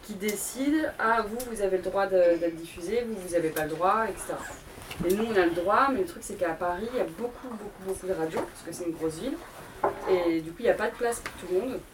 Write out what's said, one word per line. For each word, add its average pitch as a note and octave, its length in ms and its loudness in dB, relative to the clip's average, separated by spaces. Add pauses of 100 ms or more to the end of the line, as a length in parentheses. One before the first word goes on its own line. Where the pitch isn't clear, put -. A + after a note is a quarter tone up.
qui G#3 120 -10
décide, « B3+ 840 0
Ah, A3+ 280 4
vous, A3 120 -4 (120)
vous G#3 120 -2
avez F#3 160 2
le F3+ 40 -2
droit F#3+ 240 0
de, F3+ 320 8
d'être E3 180 0
diffusé, F3+ 520 -4
vous, A3 80 -4 (100)
vous E3+ 80 -4
avez D#3+ 140 4
pas D#3 160 0
le D3+ 60 -2
droit, F#3+ 360 4
et F#3+ 120 -4
cetera. » - 260 -6 (640)
Et F#3 60 6
nous, G#3+ 180 2
on - 20 0
a F3+ 120 6
le E3+ 60 4
droit, G3+ 380 4
mais A#3 100 0
le F3+ 40 2
truc, - 180 -8
c'est G3+ 120 -8
qu'à E3+ 160 0
Paris, F3+ 420 -2
il B3+ 60 -2
y - 20 2
a F3+ 40 2
beaucoup, A3+ 440 -6
beaucoup, G#3 380 -10
beaucoup F#3 200 -4
de F#3 60 -2
radios, E3 280 -2
parce - 260 -10
que E3 60 -8
c'est F3 120 -8
une E3 100 -2
grosse D#3 260 -2
ville, C4+ 160 -2 (760)
et E3+ 320 4
du D#3+ 80 -8
coup, E3+ 80 -12
il A#3 60 -6
n'y A3+ 60 6
a - 40 6
pas A#3 160 0
de - 40 -14
place A#3 260 0
pour - 140 -8
tout F3+ 200 -6
le F#3 60 4
monde. B3+ 200 -4 (140)